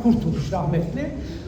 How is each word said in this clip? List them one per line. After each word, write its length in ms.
Kurtuluş 500
rahmetli. 580